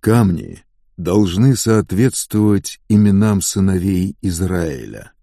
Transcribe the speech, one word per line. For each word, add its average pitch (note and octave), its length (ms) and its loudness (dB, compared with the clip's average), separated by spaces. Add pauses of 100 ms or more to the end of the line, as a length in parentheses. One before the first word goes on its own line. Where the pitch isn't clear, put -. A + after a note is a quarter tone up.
Камни F#2 600 0 (340)
должны G2 580 2
соответствовать G#2+ 1300 -2
именам G#2 520 2
сыновей F#2+ 800 -2
Израиля E2 1000 -6